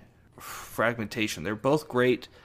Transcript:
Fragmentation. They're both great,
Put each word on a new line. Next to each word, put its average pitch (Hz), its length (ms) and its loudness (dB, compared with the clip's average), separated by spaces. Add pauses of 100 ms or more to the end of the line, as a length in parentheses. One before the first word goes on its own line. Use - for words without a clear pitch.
(400)
Fragmentation. 110 1040 -2
They're 104 120 -2
both 143 340 2
great, 123 400 2 (160)